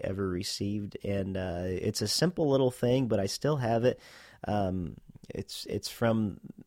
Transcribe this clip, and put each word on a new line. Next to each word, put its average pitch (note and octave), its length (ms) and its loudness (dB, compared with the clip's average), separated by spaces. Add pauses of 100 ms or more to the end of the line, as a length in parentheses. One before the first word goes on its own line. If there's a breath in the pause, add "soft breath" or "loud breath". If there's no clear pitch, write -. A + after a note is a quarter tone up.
ever F#2+ 260 -2
received, G2+ 720 -4
and, F#2+ 360 -2
uh, F2+ 260 -2
it's F#2 380 -2
a G#2+ 60 0
simple E3 420 2
little C3+ 200 6
thing, B2+ 360 2
but G#2+ 140 2
I F#2+ 60 0
still D3 300 0
have A#2 280 2
it. B2 140 4 (480 loud breath)
Um, F#2 500 0 (340)
it's, - 400 -10
it's - 180 -4
from A2+ 500 2 (280)